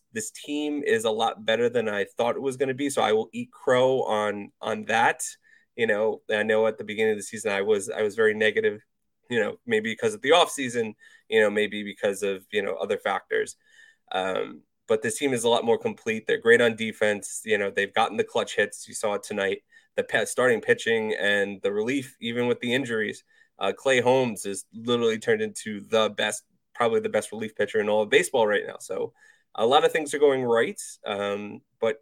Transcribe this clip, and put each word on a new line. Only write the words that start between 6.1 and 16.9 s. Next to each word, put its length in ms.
I 140
know 240
at 100
the 60
beginning 300
of 40
the 60
season, 300
I 80
was, 280
I 120
was 140
very 180
negative, 480
you 100
know, 160
maybe 240
because 240
of 80
the 100
offseason, 640
you 100
know, 100
maybe 320
because 420
of, 280
you 100
know, 120
other 240
factors. 580
Um, 520
but 140
this 160
team 140
is 140
a 40
lot 140
more 140
complete. 500
They're 100
great 220
on 160
defense. 720